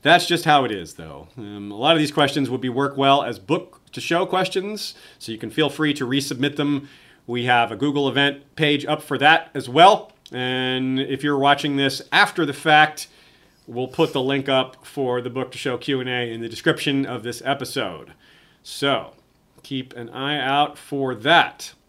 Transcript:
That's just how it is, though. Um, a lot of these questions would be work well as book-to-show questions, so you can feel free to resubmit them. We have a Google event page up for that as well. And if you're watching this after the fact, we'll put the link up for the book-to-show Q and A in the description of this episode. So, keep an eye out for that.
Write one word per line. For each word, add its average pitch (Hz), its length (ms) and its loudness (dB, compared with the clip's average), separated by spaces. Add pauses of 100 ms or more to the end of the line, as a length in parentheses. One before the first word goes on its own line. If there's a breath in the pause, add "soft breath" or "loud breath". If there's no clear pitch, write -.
That's 175 240 4
just 175 180 -2
how 147 200 4
it 113 60 -4
is, 90 240 -8
though. 78 340 -16 (100)
Um, 101 320 -14
a 101 60 -12
lot 139 160 2
of 165 60 4
these 147 140 0
questions 139 380 0
would 123 100 -4
be 131 80 -4
work 135 280 -2
well 139 260 4
as 110 160 -6
book-to-show 170 880 -4
questions, 185 680 -4 (240 loud breath)
so - 140 -12
you 107 60 -12
can 110 120 -10
feel 147 200 0
free 147 240 -2
to 143 120 -4
resubmit 139 500 -2
them. 143 320 -2 (380 loud breath)
We 120 180 -4
have 120 280 4
a 107 40 -8
Google 139 320 0
event 139 480 0
page 147 280 0
up 151 180 -2
for 143 160 -6
that 151 360 4
as 131 160 -8
well. 175 420 6 (200)
And 127 680 -2
if 135 220 -4
you're 147 160 0
watching 143 380 2
this 139 260 -2 (100)
after 185 320 4
the 143 80 2
fact, 151 560 4 (580 soft breath)
we'll 123 220 -6
put 151 240 0
the 135 100 -2
link 135 260 -2
up 131 360 -2
for 123 380 -4
the 123 80 -8
book-to-show 123 480 -6
Q 135 220 -2
and 127 100 -6
A 123 200 -2
in 113 120 -8
the 117 60 -8
description 139 580 0
of 113 160 -8
this 117 220 -8
episode. 120 680 -4 (500 soft breath)
So, 131 500 -4 (500)
keep 127 340 -12
an 120 140 -14
eye 139 280 -4
out 143 380 0
for 135 380 -4
that. 120 580 2 (160)